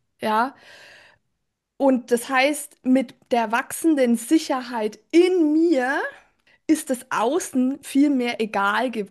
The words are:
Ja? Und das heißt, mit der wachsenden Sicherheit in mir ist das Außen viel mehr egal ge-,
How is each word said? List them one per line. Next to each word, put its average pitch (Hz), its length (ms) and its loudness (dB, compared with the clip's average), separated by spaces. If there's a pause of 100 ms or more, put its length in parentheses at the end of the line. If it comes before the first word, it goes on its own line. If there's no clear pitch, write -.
(200)
Ja? 226 340 -2 (1200)
Und 262 340 0
das 240 180 0
heißt, 269 560 -2
mit 254 300 0 (160)
der 226 220 0
wachsenden 262 640 0
Sicherheit 247 800 -2 (140)
in 349 400 4
mir 311 480 2 (680)
ist 302 240 0
das 247 200 -6
Außen 254 720 -2
viel 294 280 2
mehr 240 300 -2
egal 214 500 -2
ge-, 214 200 -6